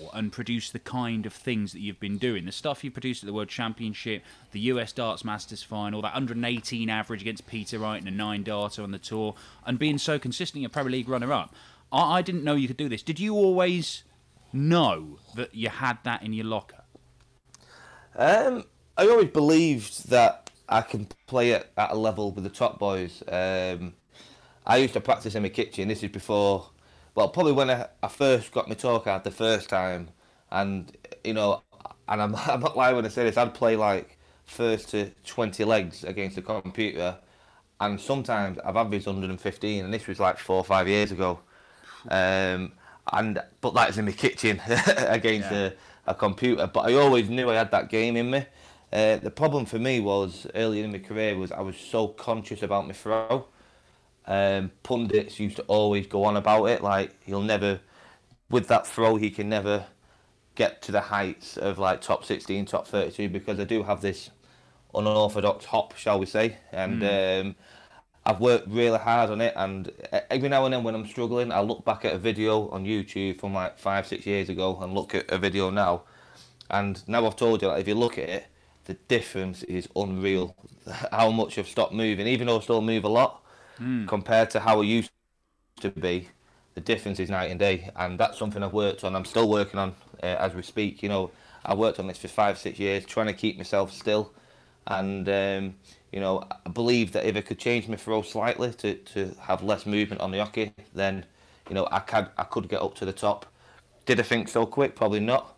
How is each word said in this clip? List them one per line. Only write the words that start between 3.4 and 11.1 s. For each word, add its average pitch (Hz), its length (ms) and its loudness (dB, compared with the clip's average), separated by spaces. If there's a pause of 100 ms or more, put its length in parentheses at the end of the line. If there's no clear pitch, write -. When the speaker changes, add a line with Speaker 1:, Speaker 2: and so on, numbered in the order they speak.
Speaker 1:
Championship, 110 760 -6 (260)
the 104 100 -8
U 123 180 0
S 110 140 -4
Darts 113 320 -4
Masters 107 380 -8
final, 104 400 -6
that 107 100 -4
hundred 120 240 -4
and 120 80 -2
eighteen 117 460 -4
average 110 320 -4
against 110 240 -10
Peter 110 320 -8
Wright 107 200 -4
and 95 100 -10
a 92 60 -6
nine 104 280 -4
darter 104 400 -6
on 101 80 -8
the 98 80 -8
tour, 107 360 -6 (300)
and 123 140 -4
being 151 180 0
so 151 220 -2
consistent, 135 480 -8
a - 20 -8
Premier 135 240 -4
League 127 160 -4
runner-up. 127 460 -2 (360)